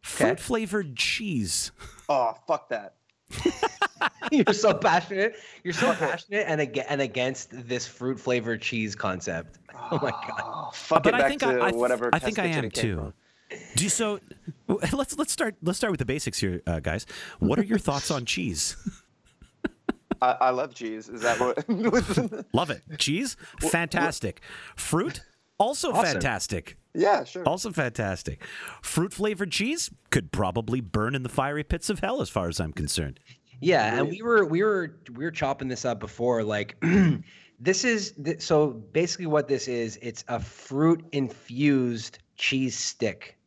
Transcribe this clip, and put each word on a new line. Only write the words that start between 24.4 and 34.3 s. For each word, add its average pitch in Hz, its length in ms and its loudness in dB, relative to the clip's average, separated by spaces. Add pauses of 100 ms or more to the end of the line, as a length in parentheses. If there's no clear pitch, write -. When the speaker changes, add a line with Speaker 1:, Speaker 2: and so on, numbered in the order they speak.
Speaker 2:
Fruit? - 440 0 (380)
Also 269 340 2
Speaker 1:
Awesome. 202 120 4
Speaker 2:
fantastic. 107 720 -2 (180)
Speaker 3:
Yeah, 190 300 4
sure. 180 220 -10
Speaker 2:
Also 185 240 0
fantastic. 117 720 -2 (400)
Fruit-flavored 196 680 0
cheese 277 400 -2 (200)
could 92 220 0
probably 107 480 0
burn 110 340 -2
in 135 80 -2
the 123 60 -6
fiery 143 360 -2
pits - 260 -4
of 202 100 0
hell 226 220 -2
as - 80 -4
far 90 180 0
as 82 120 -4
I'm 78 120 -4
concerned. 73 480 -4 (400)
Speaker 1:
Yeah, 143 320 4
and 127 100 0
Speaker 3:
Agreed. 147 160 0
Speaker 1:
we 220 40 -12
were, 226 220 6